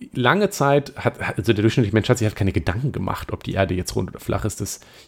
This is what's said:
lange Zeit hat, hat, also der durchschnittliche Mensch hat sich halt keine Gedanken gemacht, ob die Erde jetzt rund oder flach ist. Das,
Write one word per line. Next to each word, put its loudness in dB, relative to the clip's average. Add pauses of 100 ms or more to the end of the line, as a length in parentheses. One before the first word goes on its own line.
(140)
lange 2
Zeit 2
hat, -2
hat, -4
also 2
der 2
durchschnittliche 4
Mensch 4
hat 4
sich 2
halt -2
keine 2
Gedanken -2
gemacht, -6
ob -8
die -6
Erde 2
jetzt -4
rund 0
oder -14
flach -2
ist. -4
Das, -8 (260)